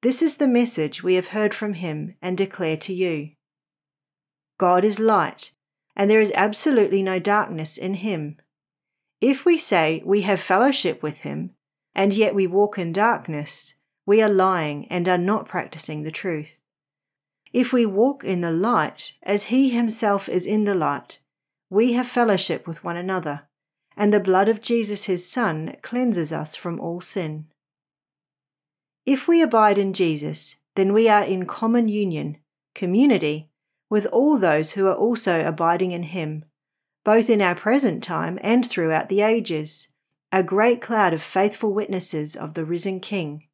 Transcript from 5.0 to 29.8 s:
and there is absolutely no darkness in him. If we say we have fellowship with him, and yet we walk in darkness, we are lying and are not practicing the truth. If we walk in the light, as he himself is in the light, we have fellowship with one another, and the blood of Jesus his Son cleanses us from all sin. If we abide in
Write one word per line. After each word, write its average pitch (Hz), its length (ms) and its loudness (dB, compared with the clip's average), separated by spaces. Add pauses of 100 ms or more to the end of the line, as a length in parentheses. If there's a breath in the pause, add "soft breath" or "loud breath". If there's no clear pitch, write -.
and 202 140 2
there 220 120 6
is 208 140 2
absolutely 208 680 2
no 190 160 -2
darkness 175 580 -2
in 190 180 -6
him. 175 420 -8 (840)
If 269 240 2
we 339 140 4
say 160 480 0
we 202 160 2
have 190 180 0
fellowship 208 640 0
with 151 180 -6
him, 156 320 -8 (400)
and 196 200 2
yet 208 200 2
we 196 140 2
walk 202 300 0
in 170 160 -4
darkness, 160 800 -2 (300)
we 214 160 6
are 214 80 4
lying 180 580 0
and 175 220 -2
are 180 80 2
not 180 320 -2
practicing 151 540 -8
the 156 80 -8
truth. 156 500 -8 (920)
If 240 220 0
we 226 120 4
walk 220 380 0
in 185 160 -2
the 170 120 -2
light, 175 680 -2
as 202 240 -2
he 262 240 2
himself 220 600 0
is 180 160 0
in 214 180 0
the 202 120 0
light, 143 440 -4 (500)
we 233 240 2
have 247 140 -2
fellowship 208 580 0
with 160 200 -10
one 170 120 -6
another, 175 500 -6 (500)
and 208 160 4
the 208 60 6
blood 185 280 4
of 220 140 0
Jesus 214 440 0
his 180 240 0
Son 165 520 -2
cleanses 208 500 -2
us 156 240 -6
from 170 240 -8
all 170 220 -8
sin. 156 460 -6 (1600)
If 277 220 0
we 339 140 6
abide 220 360 4
in 196 160 0